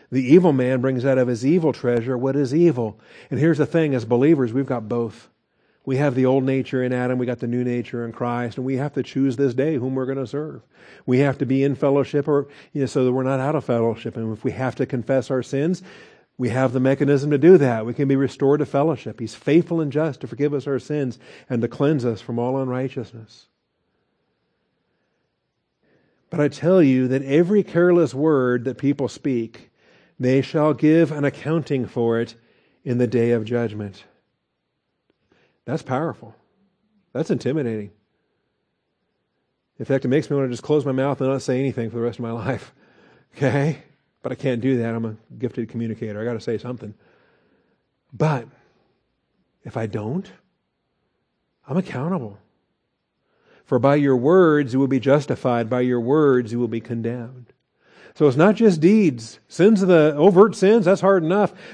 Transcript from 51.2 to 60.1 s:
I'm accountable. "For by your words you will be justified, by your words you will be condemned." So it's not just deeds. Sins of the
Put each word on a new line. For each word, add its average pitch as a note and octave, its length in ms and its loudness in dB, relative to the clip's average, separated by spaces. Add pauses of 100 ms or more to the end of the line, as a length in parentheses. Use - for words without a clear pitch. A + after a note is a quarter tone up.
I'm C3+ 100 -4
accountable. C#3 600 -6 (1300)
"For C3 160 0
by C#3 160 4
your C#3+ 220 2
words D3 560 4
you C3 60 0
will C#3 80 2
be C3 120 0
justified, B2+ 680 0
by B2 120 0
your B2 200 0
words B2+ 500 2
you A#2+ 80 -4
will A#2+ 80 -2
be A2+ 140 -6
condemned." A#2+ 720 -10 (640)
So D3+ 120 4
it's B2 80 2
not F#3+ 200 6
just G#3 260 4
deeds. E3 640 2
Sins F#3+ 340 4
of G3 60 2
the D#3 300 6